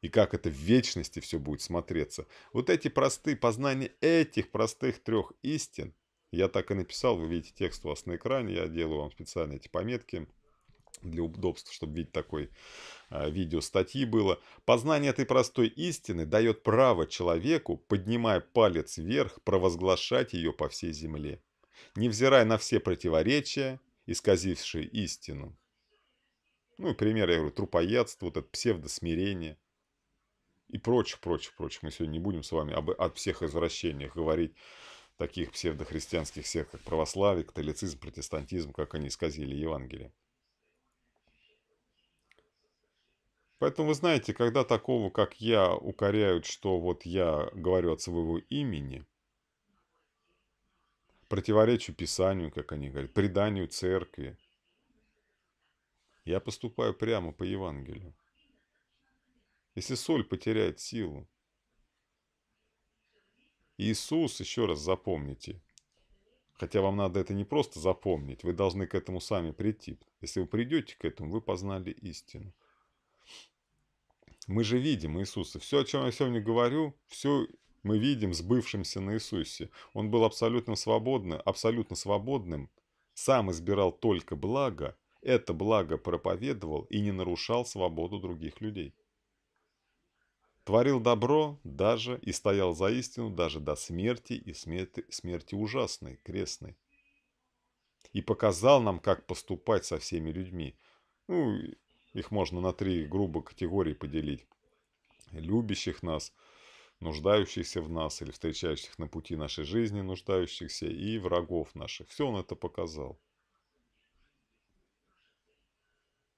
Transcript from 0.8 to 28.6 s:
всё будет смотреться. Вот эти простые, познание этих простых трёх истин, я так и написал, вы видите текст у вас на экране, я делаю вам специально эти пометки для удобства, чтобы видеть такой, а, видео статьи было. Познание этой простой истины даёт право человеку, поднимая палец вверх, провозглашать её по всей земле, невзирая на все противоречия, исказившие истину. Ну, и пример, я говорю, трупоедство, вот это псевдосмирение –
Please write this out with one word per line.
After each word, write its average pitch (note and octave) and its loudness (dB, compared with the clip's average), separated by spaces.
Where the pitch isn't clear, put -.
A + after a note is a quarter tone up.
всё - -6
будет C#2+ -4
смотреться. E2 -4
Вот B2+ 0
эти E3+ 2
простые, C3+ 0
познание C3 0
этих D#3+ 4
простых A2+ -2
трёх A2 0
истин, B2+ -6
я F2+ 2
так F#2+ -2
и G2+ 0
написал, G2 0
вы D#2+ -4
видите E2 -4
текст - -4
у E2 -4
вас - -6
на F2 -4
экране, A#2+ -2
я E2+ -2
делаю D#2+ -2
вам C#2+ -6
специально D2+ -6
эти - -14
пометки F#2 -6
для E2+ -4
удобства, E2 -4
чтобы D#2 -8
видеть E2 -6
такой, D2+ -4
а, D2+ -4
видео E2 -2
статьи G2+ 0
было. G#2+ 4
Познание C#3 4
этой B2+ 0
простой B2 4
истины A2 -2
даёт G#2+ 4
право A2+ 6
человеку, F2 0
поднимая G#2 2
палец F2+ 4
вверх, F2+ 0
провозглашать F#2 4
её E2 0
по D2 -2
всей E2+ -6
земле, D2+ -8
невзирая A#2+ 8
на A2 4
все - 2
противоречия, B2 2
исказившие F2 2
истину. D2 -6
Ну, F3 -2
и - 0
пример, G#2+ 4
я E2+ 6
говорю, D2+ 0
трупоедство, G2 0
вот D#2+ -4
это D2+ -6
псевдосмирение – E2+ -2